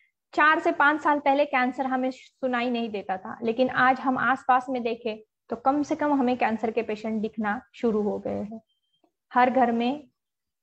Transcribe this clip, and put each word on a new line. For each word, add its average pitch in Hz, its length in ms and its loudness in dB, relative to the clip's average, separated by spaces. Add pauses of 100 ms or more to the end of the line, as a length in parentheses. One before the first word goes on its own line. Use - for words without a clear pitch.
(340)
चार 311 260 4
से 339 120 0
पांच 302 300 2
साल 294 180 2
पहले 285 260 2
कैंसर 262 400 -2
हमें 262 260 -2
सुनाई 247 580 -4
नहीं 233 200 -2
देता 190 280 -6
था, 190 260 -12
लेकिन 233 260 2
आज 254 300 2
हम 254 180 -2
आसपास 262 520 2
में 254 140 -4
देखें 226 400 -6 (260)
तो 233 60 -6
कम 285 280 0
से 294 120 -2
कम 294 180 0
हमें 247 240 2
कैंसर 226 340 -2
के 226 100 -2
पेशेंट 220 400 -6
दिखना 214 400 -4 (120)
शुरू 214 280 -2
हो 202 180 -2
गए 202 240 -6
हैं। 226 180 -14 (720)
हर 254 160 4
घर 240 220 2
में 240 360 -2 (560)